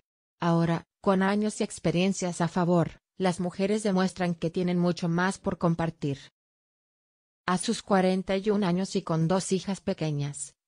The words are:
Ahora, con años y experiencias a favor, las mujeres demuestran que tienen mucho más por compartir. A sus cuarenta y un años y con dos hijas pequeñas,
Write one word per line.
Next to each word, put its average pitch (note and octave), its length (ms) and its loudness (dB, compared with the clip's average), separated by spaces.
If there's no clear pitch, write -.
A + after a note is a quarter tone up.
Ahora, E3+ 440 2
con F#3+ 220 2
años G#3 380 0
y A3 40 0
experiencias F3+ 760 -2
a E3 80 2
favor, F3 520 2
las F#3 220 0
mujeres G3 460 -2
demuestran F#3 500 0
que E3 160 -4
tienen F3+ 300 0
mucho F3 280 0
más F3+ 300 0
por F#3+ 200 -4
compartir. E3 600 -2
A F3+ 120 0
sus - 240 -4
cuarenta F#3+ 540 2
y G3 140 -2
un G3+ 140 2
años F#3 320 0
y F#3 60 0
con D#3+ 260 0
dos F#3 240 0
hijas F#3+ 280 -2
pequeñas, D3 760 -6